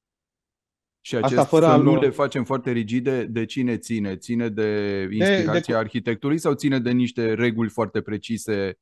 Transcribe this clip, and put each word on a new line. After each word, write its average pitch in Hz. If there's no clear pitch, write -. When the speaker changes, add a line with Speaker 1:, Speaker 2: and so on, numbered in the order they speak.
Speaker 1:
Și -
Speaker 2:
Asta 113
Speaker 1:
acest 135
Speaker 2:
fără 160
Speaker 1:
să 160
Speaker 2:
a -
Speaker 1:
nu 131
Speaker 2:
lua 151
Speaker 1:
le 139
facem 135
foarte 131
rigide, 120
de 113
cine 123
ține? 101
Ține 117
de 104
Speaker 2:
De, 95
de 98
Speaker 1:
inspirația 175
Speaker 2:
co- -
Speaker 1:
arhitectului 117
sau 156
ține 135
de 120
niște 120
reguli 113
foarte 107
precise 101